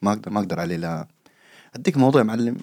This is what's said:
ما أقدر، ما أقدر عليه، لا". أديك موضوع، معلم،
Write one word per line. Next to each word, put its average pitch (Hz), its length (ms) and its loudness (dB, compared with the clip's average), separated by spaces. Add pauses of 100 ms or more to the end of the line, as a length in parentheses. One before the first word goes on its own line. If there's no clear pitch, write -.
ما 101 100 2
أقدر، 107 180 -6
ما 104 100 -2
أقدر 85 200 -4
عليه، 85 160 -4
لا". 82 300 -6 (680)
أديك 143 220 -2
موضوع، 135 260 6
معلم، 117 400 0